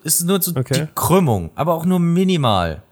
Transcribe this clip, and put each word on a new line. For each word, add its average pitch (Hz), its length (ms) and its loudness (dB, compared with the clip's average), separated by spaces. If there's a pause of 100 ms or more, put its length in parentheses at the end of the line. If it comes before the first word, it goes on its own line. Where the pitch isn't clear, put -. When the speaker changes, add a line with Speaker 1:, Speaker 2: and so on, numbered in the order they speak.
Speaker 1:
es 160 160 -2
ist 170 60 -2
nur 185 160 0
so - 140 -4
Speaker 2:
Okay. 131 300 -2
Speaker 1:
die - 100 -8
Krümmung, 127 580 2
aber 165 200 -2
auch 160 100 -4
nur 185 160 2
minimal. 156 920 0